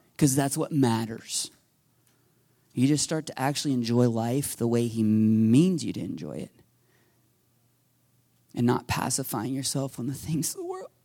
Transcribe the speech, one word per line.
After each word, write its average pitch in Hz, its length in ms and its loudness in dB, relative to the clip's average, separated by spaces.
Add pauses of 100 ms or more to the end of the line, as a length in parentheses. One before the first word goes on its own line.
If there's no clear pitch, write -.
(180)
'Cause 135 180 4
that's 139 200 0
what 160 160 -4
matters. 113 800 0 (1200)
You 127 140 2
just 147 160 2
start 156 220 -4
to - 140 -12
actually 139 340 -2
enjoy 120 340 2
life 117 480 -2
the 120 120 -2
way 120 200 2
he 113 140 -4
means 110 840 4
you 92 100 -6
to - 60 -8
enjoy - 380 -8
it. - 140 -10 (2000)
And 120 140 2
not - 200 0
pacifying 131 680 -4
yourself 135 420 -4
on 117 80 -6
the 135 80 -4
things 156 380 -4
of - 60 -12
the 370 60 -10
world. 370 280 -12 (140)